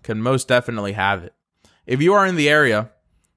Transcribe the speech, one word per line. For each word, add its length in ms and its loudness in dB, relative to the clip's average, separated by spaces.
can 180 -8
most 260 -2
definitely 460 -2
have 320 -2
it. 80 -20
If 160 -2
you 100 4
are 140 4
in 100 -2
the 140 2
area, 400 2